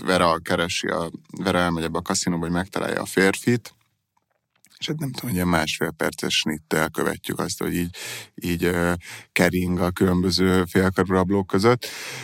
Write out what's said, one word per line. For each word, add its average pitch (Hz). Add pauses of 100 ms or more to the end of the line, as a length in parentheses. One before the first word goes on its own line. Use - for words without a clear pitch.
Vera 87
keresi 85
a, 82 (320)
Vera 92
elmegy 85
ebbe 80
a 87
kaszinóba, 90
hogy 85
megtalálja 87
a -
férfit, 98 (1080)
és -
hát 151
nem 139
tudom, 127
hogy 110
ilyen 90
másfél 82
perces -
snittel 80
követjük 78
azt, 82
hogy 85
így, 87 (400)
így, 87
ö, 87 (380)
kering 90
a 90
különböző 92
félkarú 95
rablók 92
között, 117 (380)